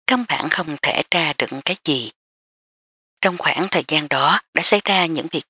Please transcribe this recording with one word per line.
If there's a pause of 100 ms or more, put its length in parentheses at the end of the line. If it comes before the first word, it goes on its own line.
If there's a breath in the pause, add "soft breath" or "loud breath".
(120)
căn
bản
không
thể
tra
được (160)
cái (100)
gì. (1080)
Trong
khoảng
thời
gian
đó (140)
đã
xảy
ra
những
việc